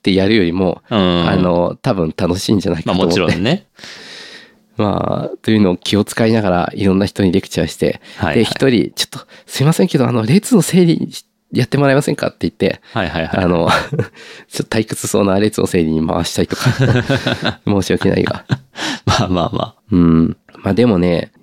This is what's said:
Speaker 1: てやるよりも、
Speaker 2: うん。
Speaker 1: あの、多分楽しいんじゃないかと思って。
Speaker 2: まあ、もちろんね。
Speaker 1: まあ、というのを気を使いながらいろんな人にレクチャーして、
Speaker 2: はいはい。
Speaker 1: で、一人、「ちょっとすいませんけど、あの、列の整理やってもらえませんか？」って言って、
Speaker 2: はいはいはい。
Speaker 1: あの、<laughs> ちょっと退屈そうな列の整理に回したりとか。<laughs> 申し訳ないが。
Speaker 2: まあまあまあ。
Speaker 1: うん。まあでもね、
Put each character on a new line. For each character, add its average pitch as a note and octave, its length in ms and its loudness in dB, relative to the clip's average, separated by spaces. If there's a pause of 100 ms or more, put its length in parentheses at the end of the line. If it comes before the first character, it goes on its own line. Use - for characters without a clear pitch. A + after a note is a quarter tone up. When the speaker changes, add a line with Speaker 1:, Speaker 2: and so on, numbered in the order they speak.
Speaker 1:
て G2 120 2
や F#2+ 120 2
る A2 80 2
よ G2+ 100 4
り E2 80 0
も、 F#2 380 -2
Speaker 2:
う A#2 60 -2
ん。 F2 320 2
Speaker 1:
あ G2 80 2
の、 F2 460 0
多 B2+ 120 0
分 D#2+ 220 -2
楽 F2+ 220 0
し - 100 -4
い A#2 60 2
ん F#2+ 60 2
じ F#2+ 80 -4
ゃ E2+ 40 0
な E2 80 -4
い - 20 -6
か G#2+ 120 -2
と F2 40 2
思 F#2 100 2
っ E2 40 2
て。 F#2 80 2
Speaker 2:
ま E2+ 40 2
あ、 - 40 0
も D2+ 40 2
ち D#2+ 40 -6
ろ E2+ 40 -4
ん F#2+ 40 -2
ね。 D#3+ 220 -2 (1080)
Speaker 1:
ま F#2 560 -2
あ、 - 100 -10
と A#2 80 0
い G#2+ 80 4
う - 20 4
の F#2 120 4
を F2+ 40 -4
気 - 200 -2
を G#2 80 2
使 - 220 -2
い A2 60 2
な A2+ 100 2
が F#2+ 80 0
ら F2 240 0
い G2 100 -4
ろ F#2+ 100 2
ん F#2+ 40 2
な G2+ 80 2
人 - 160 -4
に F2+ 100 2
レ F#2+ 80 2
ク - 80 -6
チ - 120 -4
ャ E2 40 0
ー - 20 -2
し - 100 -10
て、 - 240 -2 (160)
Speaker 2:
は G2 100 -4
い - 20 0
は D2 40 0
い。 - 40 0
Speaker 1:
で、 A2 80 4
一 - 240 -2
人、 G#2 280 2
「ち - 80 -4
ょ - 20 -8
っ - 40 -10
と - 160 -16 (200)
す - 160 -6
い C#3 40 2
ま D#3+ 60 6
せ F#3+ 120 0
ん F3+ 40 2
け D#3 100 0
ど、 C3 100 2
あ A#2+ 40 -2
の、 A2+ 120 0
列 F3 320 2
の E3 60 6
整 F3+ 240 2
理 - 240 0 (420)
や B2+ 140 0
っ - 20 -6
て - 80 -2
も C#3+ 100 2
ら C3+ 60 4
え - 20 4
ま D3 80 4
せ - 100 -2
ん - 40 -6
か？」 - 120 -4
っ - 20 -6
て - 100 -10
言 - 100 -2
っ - 40 -10
て、 - 260 -2 (120)
Speaker 2:
は G#2+ 120 -2
い D#2+ 60 -2
は E2 100 -4
い D#2+ 60 -4
は F#2+ 140 -2
い。 F#2 40 2
Speaker 1:
あ - 20 2
の、 F2 220 2 (400)
<laughs> - 400 -20
ち - 140 -6
ょ - 20 -16
っ - 40 -14
と A2+ 100 -4
退 G#2+ 100 -2
屈 - 180 -10
そ G#2 140 0
う G#2 40 2
な G2 140 2
列 G#2 220 0
の F#2+ 60 0
整 F2 180 0
理 D#2+ 80 0
に D#2+ 140 0
回 E2+ 180 -2
し - 100 -6
た F#2+ 80 0
り E2 60 -2
と - 80 -6
か。 - 140 0 (500)
<laughs> - 460 -6
申 G2+ 160 2
し - 80 -4
訳 F#2+ 200 0
な F#2+ 80 0
い F#2+ 40 2
が。 - 240 -4 (580)
Speaker 2:
ま - 220 0
あ - 20 -4
ま F2+ 240 -2
あ - 40 -2
ま - 80 -2
あ。 - 100 -8 (180)
Speaker 1:
う F#2 40 4
ん。 E2 400 4 (260)
ま - 80 -2
あ G2+ 40 0
で A#2 120 4
も G2 120 2
ね、 F2 340 0 (100)